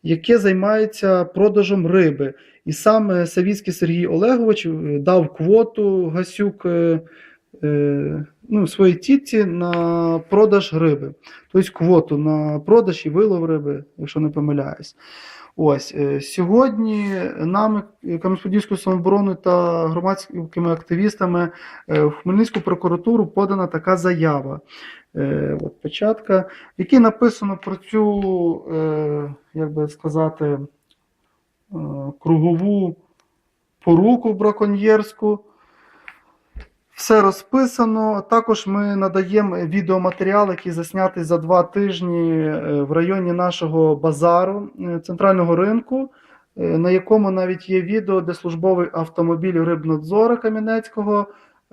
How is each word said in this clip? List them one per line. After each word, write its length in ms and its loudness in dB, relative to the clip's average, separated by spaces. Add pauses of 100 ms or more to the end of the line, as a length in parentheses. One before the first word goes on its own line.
яке 340 2
займається 880 2
продажем 640 2
риби. 460 2 (320)
І 80 -6
сам, 380 2
е, 160 0
Савіцький 460 -2
Сергій 340 -2
Олегович, 580 2
е, 40 -4 (300)
дав 340 2
квоту 720 2
Гасюк, 580 -4
е, 340 2 (640)
е, 600 -2 (240)
ну, 180 0
своїй 260 4
тітці 520 2
на 840 0
продаж 440 4
риби. 400 0 (380)
Тобто 220 2
квоту 440 2
на 420 -2
продаж 460 2
і 40 -2
вилов 360 2
риби, 380 -4 (140)
якщо 220 -8
не 100 0
помиляюсь. 680 -4 (600)
Ось, 420 0
е, 240 -2
сьогодні 880 0 (300)
нами, 440 -2 (200)
е, 140 -6
Кам'янець-Подільською 600 -2
самообороною 680 0
та 440 0
громадськими 880 -4
активістами, 760 -2 (400)
е, 140 2
в 80 2
Хмельницьку 500 0
прокуратуру 680 0
подана 400 -2
така 300 -2
заява. 640 -2 (560)
Е, 460 -4
от 200 -12
печатка, 580 -2
в 420 -10
якій 180 6
написано 680 2
про 100 -6
цю, 1000 -2
е, 600 -4 (200)
як 180 -6
би 180 -4
сказати, 560 -4
е, 140 -2 (1600)
кругову 760 2 (880)
поруку 500 4
браконьєрську. 1040 0 (1600)
Все 200 4
розписано. 1080 0
Також 380 0
ми 280 -2
надаємо 600 0
відеоматеріал, 920 0
який 220 -8
заснятий 520 -4
за 140 0
два 260 2
тижні, 680 -2
е, 500 -2
в 100 -4
районі 400 0
нашого 640 0
базару, 760 0 (100)
е, 200 -6
центрального 560 2
ринку, 540 -2 (480)
е, 200 -2
на 140 2
якому 400 2
навіть 380 -4
є 120 0
відео, 400 -2
де 120 -6
службовий 600 -2
автомобіль 720 -2
рибнадзора 760 0
Кам'янецького, 880 -4 (460)